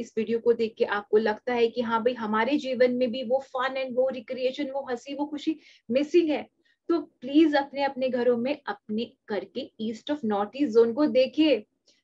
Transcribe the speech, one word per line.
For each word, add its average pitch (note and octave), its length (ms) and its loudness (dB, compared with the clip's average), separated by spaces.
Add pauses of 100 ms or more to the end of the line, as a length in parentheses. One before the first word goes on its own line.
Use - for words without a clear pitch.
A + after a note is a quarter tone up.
इस A#3 160 -12
वीडियो A3+ 220 -2
को A#3 140 2
देख A3+ 260 -2
के A#3 60 2
आपको G#3 320 0
लगता A3 380 0
है A#3 140 2
कि A#3 120 -6
हाँ A3+ 220 0
भाई, B3 120 0
हमारे A3+ 440 0
जीवन B3 360 2
में B3 160 0
भी C4 120 -6
वो B3+ 240 -2
fun C4 300 -4
and C4 200 -6
वो B3+ 120 2
recreation, B3+ 600 -6
वो C#4 100 -6 (100)
हंसी, B3+ 240 -8
वो C#4+ 120 -4
खुशी D4+ 320 -4 (300)
missing D4+ 420 2
है, B3+ 120 -2 (460)
तो E4 120 2 (200)
please D4 360 4
अपने C#4 280 -2
अपने C4 240 -2
घरों B3 280 2
में C4 300 -2
अपने G#3+ 460 -6 (180)
घर G3 140 -4 (120)
के C4 140 -8 (120)
east A3+ 320 -6
of D4 180 -8
north G#3 280 -2
east A3+ 180 2
zone A#3 160 6
को D4 120 2
देखिए, B3+ 580 2 (400)